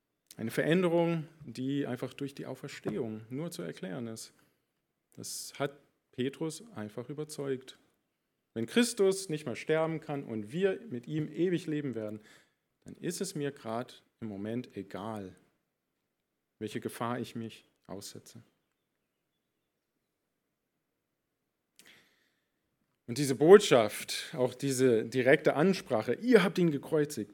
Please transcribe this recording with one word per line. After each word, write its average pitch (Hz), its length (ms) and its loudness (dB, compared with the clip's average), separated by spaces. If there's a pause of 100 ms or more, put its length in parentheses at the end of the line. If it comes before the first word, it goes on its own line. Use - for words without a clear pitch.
(380)
Eine 113 140 -6
Veränderung, 170 760 2 (140)
die 135 440 -4
einfach 123 280 -8
durch 139 220 -10
die - 100 -12
Auferstehung 131 840 -8
nur 156 220 -8
zu 175 100 -12
erklären 160 460 -8
ist. 113 260 -12 (800)
Das - 440 -12
hat 143 220 -4 (320)
Petrus 139 520 -4 (120)
einfach 107 340 -10
überzeugt. 139 680 -8 (760)
Wenn 113 120 -4
Christus 190 640 2
nicht 156 180 -4
mehr 113 100 -6
sterben 160 440 0
kann 143 240 -6
und 107 280 -8
wir 190 280 0 (100)
mit 123 180 -10
ihm 151 220 -4
ewig 170 380 -2
leben 143 280 -4
werden, 107 260 -8 (640)
dann - 140 -16
ist 180 240 -6
es 185 140 -8
mir 143 160 -4
grad 120 520 -8 (180)
im 113 60 -8
Moment 107 480 -8
egal, 98 600 -10 (1200)
welche 110 200 -8
Gefahr 120 400 -6
ich 117 160 -8
mich 113 300 -12 (220)
aussetze. 104 540 -16 (4000)
Und 120 120 -6
diese 135 160 2
Botschaft, 139 960 8
auch 127 220 0
diese 127 500 4
direkte 131 500 4
Ansprache, 131 600 2
"Ihr 220 280 6
habt 185 140 0
ihn 170 140 4
gekreuzigt", 143 640 -2